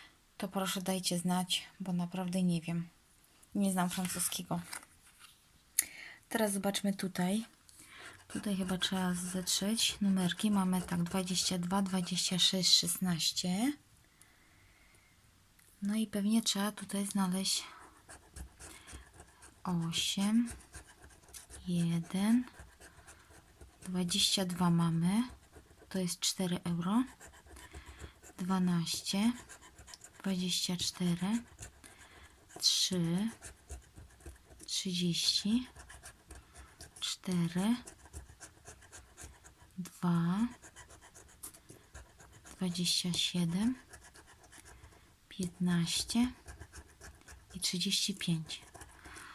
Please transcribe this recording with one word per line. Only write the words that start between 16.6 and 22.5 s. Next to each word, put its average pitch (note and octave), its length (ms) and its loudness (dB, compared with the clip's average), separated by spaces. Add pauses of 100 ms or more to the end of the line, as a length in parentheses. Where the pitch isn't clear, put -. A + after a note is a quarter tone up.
tutaj G3+ 340 -4
znaleźć F#3+ 580 0 (2000)
osiem, G3 840 2 (1160)
jeden, F3+ 760 2 (1400)